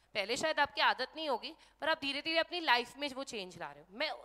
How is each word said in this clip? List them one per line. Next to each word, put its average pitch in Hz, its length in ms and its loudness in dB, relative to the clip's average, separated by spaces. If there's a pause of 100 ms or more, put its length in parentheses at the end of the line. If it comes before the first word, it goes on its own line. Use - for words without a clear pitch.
(140)
पहले 208 240 0
शायद 311 220 2
आपकी 285 220 2
आदत 254 340 2
नहीं 311 140 -4
होगी, 247 260 -4 (260)
पर 285 80 2
आप 311 120 2
धीरे-धीरे 294 380 0
अपनी 320 200 0
life 247 380 2
में 285 120 -4
वो 262 140 -6
change 185 340 -8
ला 160 140 -10
रहे 143 120 -18
हो। 185 140 -16
मैं 294 140 -2 (140)